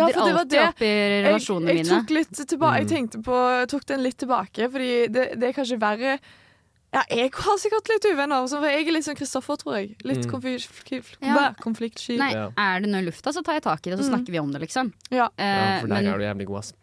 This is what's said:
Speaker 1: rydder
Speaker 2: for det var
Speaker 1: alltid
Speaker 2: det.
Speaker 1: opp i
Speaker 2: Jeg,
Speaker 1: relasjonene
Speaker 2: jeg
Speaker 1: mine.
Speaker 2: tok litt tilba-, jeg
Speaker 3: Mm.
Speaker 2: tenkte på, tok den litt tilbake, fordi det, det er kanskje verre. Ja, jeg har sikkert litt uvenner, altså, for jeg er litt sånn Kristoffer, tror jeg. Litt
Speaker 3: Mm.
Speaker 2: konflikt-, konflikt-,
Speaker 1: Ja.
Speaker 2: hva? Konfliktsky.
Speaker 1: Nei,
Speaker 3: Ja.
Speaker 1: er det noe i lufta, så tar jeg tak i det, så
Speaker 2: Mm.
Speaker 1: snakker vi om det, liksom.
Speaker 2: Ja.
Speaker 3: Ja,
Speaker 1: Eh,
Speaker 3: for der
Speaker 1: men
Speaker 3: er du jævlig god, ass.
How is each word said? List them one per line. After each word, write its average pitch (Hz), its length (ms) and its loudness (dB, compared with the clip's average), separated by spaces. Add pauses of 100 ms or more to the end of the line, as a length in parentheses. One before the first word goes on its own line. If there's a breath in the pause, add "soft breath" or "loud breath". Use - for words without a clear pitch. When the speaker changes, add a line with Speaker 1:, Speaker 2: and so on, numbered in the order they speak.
Speaker 1:
rydder 523 100 2
Speaker 2:
for 339 80 4
det - 80 4
var 330 80 4
Speaker 1:
alltid 285 160 2
Speaker 2:
det. 311 140 8
Speaker 1:
opp - 100 -12
i 214 80 4
Speaker 2:
Jeg, 202 380 2
Speaker 1:
relasjonene 196 420 2
Speaker 2:
jeg 339 140 4
Speaker 1:
mine. 180 180 2
Speaker 2:
tok 311 160 0
litt 311 320 -2
tilba-, 311 300 2
jeg 208 100 0
Speaker 3:
Mm. - 60 -6
Speaker 2:
tenkte 233 340 -4
på, 247 80 2 (380)
tok 277 100 -6
den 269 180 -2
litt 254 140 -2
tilbake, 240 560 -2
fordi 254 180 -2 (220)
det, 254 140 2 (100)
det 240 140 0
er - 20 -8
kanskje 247 320 -2
verre. 240 320 0 (760 soft breath)
Ja, 269 80 2 (100)
jeg 233 240 2
har 403 240 2
sikkert 427 320 0
litt 415 160 2
uvenner, 285 340 2
altså, 262 220 -4
for 294 80 4
jeg 294 160 2
er 330 80 2
litt 311 100 0
sånn 294 140 -6
Kristoffer, 285 400 -4
tror 277 160 -6
jeg. 208 140 -4 (180)
Litt 262 160 0
Speaker 3:
Mm. 120 80 -4
Speaker 2:
konflikt-, 254 400 -6
konflikt-, - 500 -12
Speaker 1:
Ja. 269 140 2
Speaker 2:
hva? 285 100 6 (160)
Konfliktsky. 226 560 -4
Speaker 1:
Nei, 269 140 2
Speaker 3:
Ja. 214 160 -4 (100)
Speaker 1:
er 190 220 0
det 208 100 -2
noe 196 140 0
i - 20 -2
lufta, - 300 -6
så 349 80 -6
tar 302 160 -2
jeg - 40 -6
tak 156 220 -2
i 175 60 -6
det, 190 80 -2
så 277 80 -2
Speaker 2:
Mm. 262 80 0
Speaker 1:
snakker 247 160 -4
vi 170 80 -2
om 143 120 -2
det, 143 100 -6
liksom. 226 320 -4 (180)
Speaker 2:
Ja. 247 160 2 (100)
Speaker 3:
Ja, 190 80 -2
Speaker 1:
Eh, 196 360 2
Speaker 3:
for 113 60 -4
der 104 60 -2
Speaker 1:
men 101 140 2
Speaker 3:
er 98 100 0
du 101 60 -2
jævlig 101 240 -4
god, 98 120 -6
ass. - 240 -12